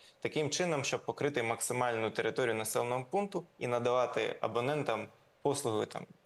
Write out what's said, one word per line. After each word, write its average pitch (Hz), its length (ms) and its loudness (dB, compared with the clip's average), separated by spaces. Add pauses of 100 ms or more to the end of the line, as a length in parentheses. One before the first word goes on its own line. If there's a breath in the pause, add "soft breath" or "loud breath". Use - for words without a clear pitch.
(220 loud breath)
таким 147 280 0
чином, 156 340 0
щоб - 220 -2
покрити 135 380 0
максимальну 117 680 0
територію 113 440 2
населеного 120 560 0
пункту 196 320 -2 (140)
і 131 100 -2
надавати 120 760 2
абонентам 117 640 0 (340)
послуги, 113 440 0
там, - 200 -8 (200)